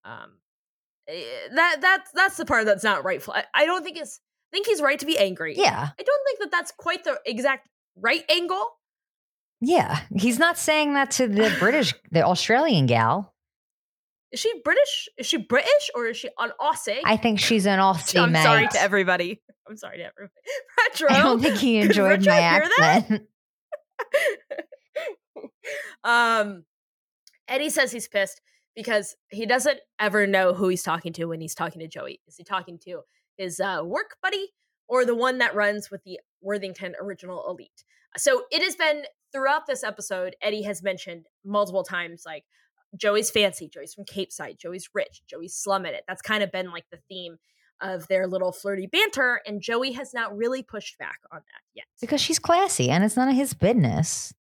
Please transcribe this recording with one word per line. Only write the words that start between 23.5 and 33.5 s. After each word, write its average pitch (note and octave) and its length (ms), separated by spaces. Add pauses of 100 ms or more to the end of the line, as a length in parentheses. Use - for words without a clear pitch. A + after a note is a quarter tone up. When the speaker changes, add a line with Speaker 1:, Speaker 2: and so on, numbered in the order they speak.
Speaker 1:
Um, A3+ 600 (840)
Eddie C#4 220
says C4 220
he's A3+ 160
pissed G3 320 (360)
because G#3+ 400 (120)
he G#3 180
doesn't C4 320 (200)
ever G3+ 280
know F#3+ 280
who F#3 140
he's F#3 140
talking E3+ 320
to E3 120
when E3 140
he's D#3 140
talking E3 260
to E3 80
Joey. - 380
Is D#3+ 100
he E3+ 80
talking F3 400
to F3 160 (360)
his, F#3 240